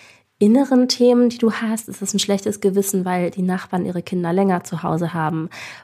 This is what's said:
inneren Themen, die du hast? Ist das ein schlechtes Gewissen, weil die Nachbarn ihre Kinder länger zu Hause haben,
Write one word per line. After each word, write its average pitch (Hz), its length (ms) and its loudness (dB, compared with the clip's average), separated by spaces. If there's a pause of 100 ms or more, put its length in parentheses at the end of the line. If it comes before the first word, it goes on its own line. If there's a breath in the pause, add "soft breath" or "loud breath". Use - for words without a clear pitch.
(380 loud breath)
inneren 254 500 4
Themen, 240 400 4
die 240 100 -4
du 226 140 2
hast? 220 360 -6
Ist - 120 -12
das 196 140 -6
ein 196 40 2
schlechtes 202 420 -2
Gewissen, 196 440 0
weil 180 260 0
die 185 120 -6
Nachbarn 185 440 -2
ihre 175 160 -4
Kinder 175 300 -2
länger 190 320 2
zu 160 180 -8
Hause 170 300 -2
haben, 160 380 -4 (340 loud breath)